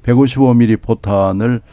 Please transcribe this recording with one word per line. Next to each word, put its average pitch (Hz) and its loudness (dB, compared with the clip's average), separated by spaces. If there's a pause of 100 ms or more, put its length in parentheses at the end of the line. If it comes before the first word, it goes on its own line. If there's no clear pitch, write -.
백오십오 127 2
밀리 113 2
포탄을 104 -4 (120)